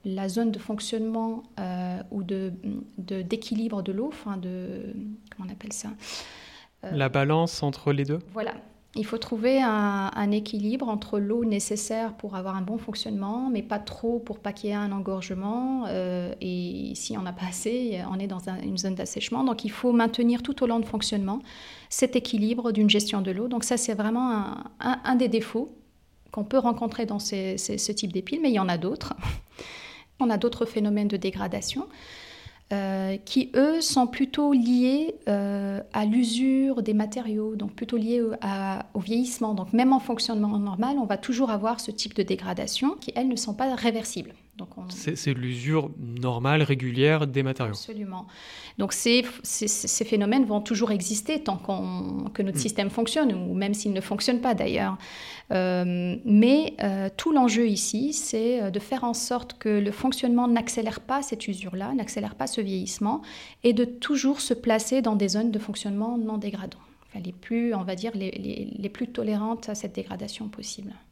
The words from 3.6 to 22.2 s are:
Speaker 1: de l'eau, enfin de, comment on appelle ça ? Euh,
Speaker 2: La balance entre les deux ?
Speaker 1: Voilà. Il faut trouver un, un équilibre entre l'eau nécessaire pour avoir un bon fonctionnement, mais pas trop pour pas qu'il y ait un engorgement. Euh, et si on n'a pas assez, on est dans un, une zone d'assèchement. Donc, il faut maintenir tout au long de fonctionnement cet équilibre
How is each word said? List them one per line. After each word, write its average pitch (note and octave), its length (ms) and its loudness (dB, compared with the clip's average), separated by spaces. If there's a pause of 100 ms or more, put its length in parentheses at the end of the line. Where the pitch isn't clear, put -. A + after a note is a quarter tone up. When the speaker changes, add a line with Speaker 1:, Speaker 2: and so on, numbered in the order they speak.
Speaker 1:
de F#3+ 100 -4
l'eau, A3+ 160 -2
enfin G#3 280 -8
de, F#3 580 -8 (400)
comment F#3 140 -10
on G3 40 -10
appelle G#3 200 -12
ça ? - 160 -8 (960)
Euh, F#3+ 80 -8
Speaker 2:
La C#3 160 2
balance D3+ 540 4
entre C#3+ 300 0
les C#3 120 2
deux ? D3 140 0 (140)
Speaker 1:
Voilà. G#3+ 200 -4 (440)
Il A3 100 -2
faut A3+ 120 -4
trouver B3 420 2
un, G#3 540 2
un G3+ 160 0
équilibre G#3+ 580 0
entre G#3+ 300 -2
l'eau A3 260 0
nécessaire G#3+ 680 -2
pour G3 220 -8
avoir F#3+ 180 -4
un F#3+ 60 -2
bon G#3 180 -4
fonctionnement, G#3+ 720 -4
mais G#3 120 0
pas G#3 180 -4
trop A#3 400 -2
pour G#3+ 180 -10
pas G3+ 140 -6
qu'il G#3 180 -4
y - 20 0
ait G#3 40 0
un G#3 160 -2
engorgement. G3 960 -2
Euh, F3+ 520 -2
et F3+ 540 -4
si - 240 -6
on F#3 40 -4
n'a F#3 100 -6
pas F#3 160 -6
assez, A3+ 500 -2 (100)
on F#3+ 120 -4
est G3 80 -4
dans F#3 200 -6
un, F#3 120 -6
une F#3+ 180 -4
zone F#3+ 160 -2
d'assèchement. - 480 -4
Donc, A#3+ 220 0
il G#3 80 -2
faut - 180 0
maintenir A#3 540 4
tout C4+ 180 -2
au B3 60 4
long A#3 100 2
de A3 60 0
fonctionnement G#3 560 -2 (480)
cet - 260 2
équilibre A#3+ 560 2